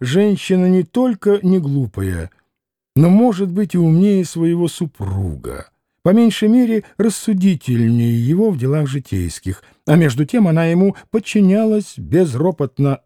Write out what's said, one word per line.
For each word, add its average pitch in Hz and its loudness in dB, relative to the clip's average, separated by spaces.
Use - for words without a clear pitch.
женщина 185 0
не 185 2
только 214 -2
не 185 2
глупая, 101 -4
но, 160 4
может 196 2
быть, 185 -4
и 180 0
умнее 180 2
своего 170 -2
супруга, 95 -8
по 175 2
меньшей 220 2
мере, 226 2
рассудительнее 120 0
его 196 2
в 160 -4
делах 139 -2
житейских, 92 -6
а 151 4
между 147 2
тем 214 0
она 165 0
ему 180 2
подчинялась 214 0
безропотно 139 -2